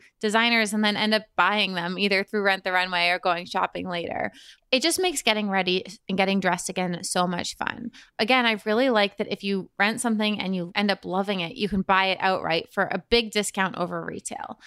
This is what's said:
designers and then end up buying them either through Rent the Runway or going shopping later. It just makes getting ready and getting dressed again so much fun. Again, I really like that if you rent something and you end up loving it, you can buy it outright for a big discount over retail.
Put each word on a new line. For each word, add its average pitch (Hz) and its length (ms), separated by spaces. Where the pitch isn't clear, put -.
designers 220 520
and 214 120
then 208 100
end 214 200
up 214 80
buying 190 380
them 180 240
either 196 260
through 208 200
Rent 190 200
the 190 80
Runway 180 380
or 180 100
going 175 260
shopping 180 440
later. 175 420
It 262 100
just 330 200
makes 359 200
getting 214 280
ready 185 340
and 185 100
getting 196 220
dressed 185 300
again 180 340
so 180 240
much - 300
fun. - 340
Again, 247 260
I 226 180
really 233 260
like 208 280
that 214 120
if 202 140
you 196 340
rent 220 220
something 214 400
and 190 160
you 175 200
end 208 140
up 190 140
loving 190 380
it, 165 160
you 202 100
can 196 140
buy 190 240
it 190 160
outright 175 500
for 196 140
a - 240
big 233 220
discount 202 440
over 175 300
retail. - 600